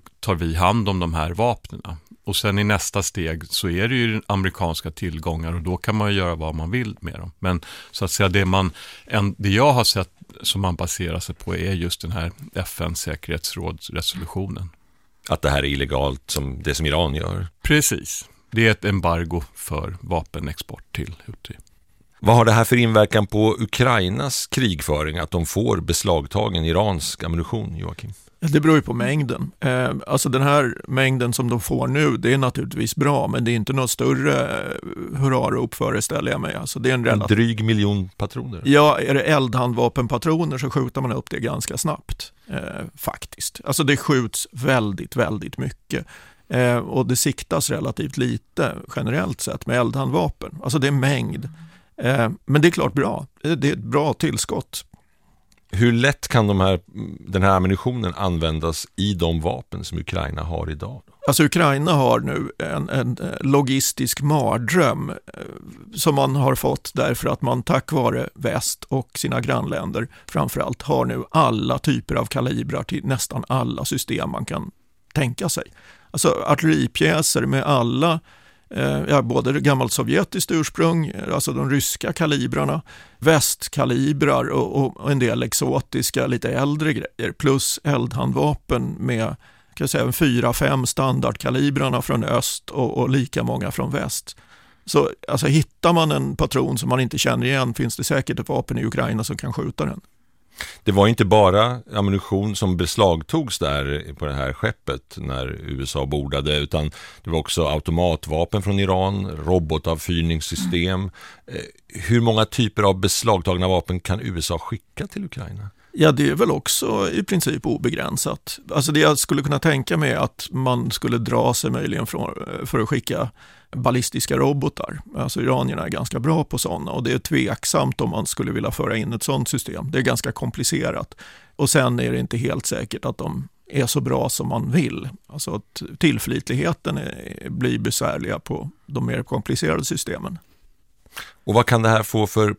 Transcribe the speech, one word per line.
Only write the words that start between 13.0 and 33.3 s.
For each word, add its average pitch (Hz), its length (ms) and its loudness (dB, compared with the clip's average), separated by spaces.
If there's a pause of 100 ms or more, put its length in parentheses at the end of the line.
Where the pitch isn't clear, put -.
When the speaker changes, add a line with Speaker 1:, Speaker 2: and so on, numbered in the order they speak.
Speaker 2:
Att - 140 0
det 71 80 2
här 71 80 2
är 69 60 2
illegalt, 67 640 -2
som 67 320 -4
det 71 120 -2
som 78 120 -2
Iran 73 280 0
gör? 87 320 -4 (160)
Speaker 1:
Precis. - 640 0 (220)
Det 113 160 4
är 110 40 8
ett - 140 0
embargo 85 580 0 (120)
för - 460 -8
vapenexport - 840 -6 (100)
till - 220 -8 (120)
Houthi. - 280 -16 (640)
Speaker 2:
Vad 107 160 8
har 117 80 8
det 113 80 8
här 113 120 6
för 123 120 4
inverkan 110 500 6
på 110 320 4
Ukrainas 120 880 0
krigföring, 78 720 0
att 82 120 -4
de 85 160 0
får 104 340 2
beslagtagen 85 840 0
iransk 90 600 0
ammunition, 85 520 -4
Joakim? 87 360 -10 (280)
Speaker 3:
Det 151 200 4
beror 156 160 6
ju 143 60 4
på - 120 -4
mängden. 127 560 -2 (100)
Eh, 127 300 0 (160)
alltså - 220 0
den 131 140 2
här 143 460 4
mängden 131 440 2
som 120 180 0
de 120 100 2
får 127 280 0
nu, 139 280 4
det 120 160 4
är 135 60 4
naturligtvis 123 580 -2
bra, 143 320 2
men 123 160 0